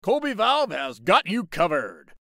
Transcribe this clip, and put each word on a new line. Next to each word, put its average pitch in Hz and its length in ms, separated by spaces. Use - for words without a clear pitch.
Colby 285 320
Valve 247 380
has 131 280
got 175 280
you 208 180
covered. 135 680